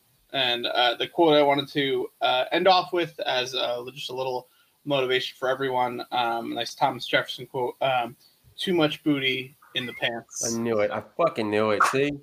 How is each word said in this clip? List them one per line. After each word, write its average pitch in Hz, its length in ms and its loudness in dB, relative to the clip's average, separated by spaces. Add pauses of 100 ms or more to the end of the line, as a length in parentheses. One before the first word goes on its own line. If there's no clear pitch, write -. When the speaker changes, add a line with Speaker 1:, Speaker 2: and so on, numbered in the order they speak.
(320)
Speaker 1:
and, 120 340 -2
uh, 120 300 2
the 127 100 -4
quote 160 280 4
I 147 80 8
wanted 139 260 2
to, 135 420 -2 (100)
uh, 127 300 2
end 175 160 2
off 180 260 4
with 170 280 -4
as, 127 340 -4
uh, 123 300 -4 (100)
just 143 160 -12
a 135 40 -10
little 127 340 -6 (360)
motivation 131 540 0
for 131 100 -2
everyone, 127 640 -2
um, 117 440 -2
nice 117 200 -6
Thomas 127 320 -2
Jefferson 127 400 -2
quote, 127 340 -4
um, 127 360 0 (400)
too - 180 -2
much 151 300 2
booty 131 520 -2 (180)
in 127 120 -6
the 117 80 -10
pants. 117 500 -6 (100)
Speaker 2:
I 117 40 -2
knew 117 220 0
it. 104 100 2
I 107 120 -6 (140)
fucking 123 340 0
knew 107 200 2
it. 101 140 2
See? 139 260 0 (120)